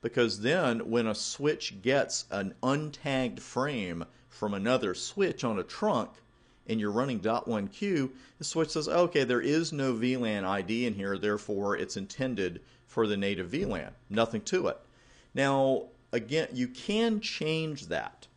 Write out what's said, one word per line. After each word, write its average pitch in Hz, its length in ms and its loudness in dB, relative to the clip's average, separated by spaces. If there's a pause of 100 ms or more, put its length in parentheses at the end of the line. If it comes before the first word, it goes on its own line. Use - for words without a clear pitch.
because 113 380 2
then 123 500 2
when 117 160 4
a 107 80 0
switch 139 640 -2
gets 127 500 2
an 98 320 -2
untagged 135 760 0
frame 107 640 -2 (240)
from 107 240 -4
another 101 420 2
switch - 500 -2
on 110 140 0
a 90 40 -2
trunk 160 480 0 (560)
and 113 120 0
you're 104 120 0
running 120 280 0
dot 107 300 0
one 104 200 0
Q, 151 440 -2 (260)
the 156 60 -12
switch 160 260 0
says, 156 180 -2
"Okay, 165 360 4
there 120 160 4
is 151 320 2
no 135 220 0
V 123 220 2
lan 107 280 0
I 98 180 0
D 113 240 0
in 110 80 0
here, 98 240 -2
therefore 101 580 0
it's 90 200 -4
intended 98 640 -4 (260)
for 113 200 2
the 104 100 0
native 98 320 -2
V 147 160 -2
lan." 80 280 -4 (160)
Nothing 110 340 2
to 185 260 0
it. - 100 -2 (560)
Now, 135 520 2 (260)
again, 120 400 0
you 127 160 0
can 220 520 0
change 156 680 -4
that 69 380 -6 (100)